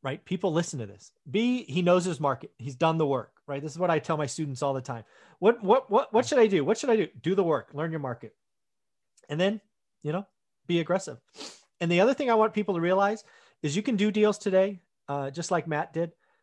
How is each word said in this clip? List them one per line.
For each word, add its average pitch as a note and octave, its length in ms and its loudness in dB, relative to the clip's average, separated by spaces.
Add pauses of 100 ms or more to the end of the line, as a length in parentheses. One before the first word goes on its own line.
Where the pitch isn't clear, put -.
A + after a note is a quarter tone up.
Right? C#3 200 -8
People F3+ 300 -4
listen D#3+ 260 -2
to A2+ 60 -8
this. - 260 -20 (180)
B, A#3 340 0
he E3 180 -4
knows F3 240 4
his E3 140 -4
market. C#3 380 -2
He's B2+ 180 -12
done D#3+ 220 2
the D#3+ 100 2
work, C3 240 -2 (160)
right? C#3 140 -8
This D3 100 -10
is D#3 80 -16
what F3+ 100 0
I D#3+ 100 2
tell D#3 180 -2
my D3+ 100 -2
students C#3 340 -6
all C#3+ 120 -2
the C3 80 -4
time. A#2+ 220 -10 (360)
What, A3+ 240 2
what, A#3 260 2
what, G#3 240 0
what A3 120 2
should D4 140 0
I A3 80 8
do? F3+ 160 2
What F#3+ 140 0
should C#4 120 -4
I A3+ 80 4
do? F#3 100 0 (140)
Do F3 120 0
the F#3+ 100 2
work, D3+ 300 0
learn D#3+ 180 -6
your D#3+ 100 -6
market. A#2+ 340 -10 (920)
And D3+ 120 -4
then, G3+ 200 0 (440)
you D3 80 -4
know, G3 160 -6 (400)
be E3+ 120 2
aggressive. E3 380 -2 (640)
And E3+ 100 0
the F3 100 6
other B3+ 120 6
thing C4 160 -2
I A#3 60 4
want G#3+ 180 4
people G3+ 220 -2
to E3+ 60 -2
realize G3 420 0 (400)
is D3 120 -2
you G#3 60 0
can A#3 140 0
do G#3 160 2
deals G#3 260 2
today, F#3+ 440 2 (260)
uh, C#3 240 -4
just D#3+ 180 -10
like E3+ 180 0
Matt D#3 260 -4
did. E3 180 -2 (320)